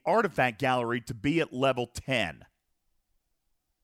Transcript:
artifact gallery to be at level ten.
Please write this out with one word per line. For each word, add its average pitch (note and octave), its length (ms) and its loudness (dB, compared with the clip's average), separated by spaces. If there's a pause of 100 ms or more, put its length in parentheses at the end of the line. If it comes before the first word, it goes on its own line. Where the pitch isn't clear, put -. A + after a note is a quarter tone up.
artifact D#3 560 2
gallery B2 400 0
to A#2 140 -12
be C#3+ 260 0
at - 120 -2
level B2 340 0
ten. G2 580 -4 (1400)